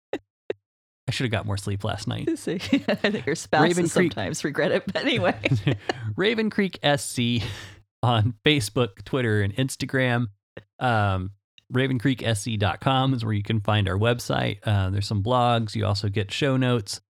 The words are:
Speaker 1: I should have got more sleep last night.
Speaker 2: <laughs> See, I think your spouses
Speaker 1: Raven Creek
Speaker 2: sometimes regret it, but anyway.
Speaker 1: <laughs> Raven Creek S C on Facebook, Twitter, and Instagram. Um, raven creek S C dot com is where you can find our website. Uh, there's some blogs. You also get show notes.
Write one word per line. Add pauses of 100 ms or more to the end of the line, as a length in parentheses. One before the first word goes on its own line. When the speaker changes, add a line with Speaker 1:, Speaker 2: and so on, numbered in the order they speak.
(140)
Speaker 1:
I
should
have
got
more
sleep
last
night.
Speaker 2:
<laughs>
See, (320)
I
think
your
spouses
Speaker 1:
Raven
Creek
Speaker 2:
sometimes
regret
it,
but
anyway. (420)
Speaker 1:
<laughs>
Raven
Creek
S
C (580)
on (120)
Facebook,
Twitter,
and
Instagram. (520)
Um, (400)
raven
creek
S
C
dot
com
is
where
you
can
find
our
website.
Uh,
there's
some
blogs.
You
also
get
show
notes. (100)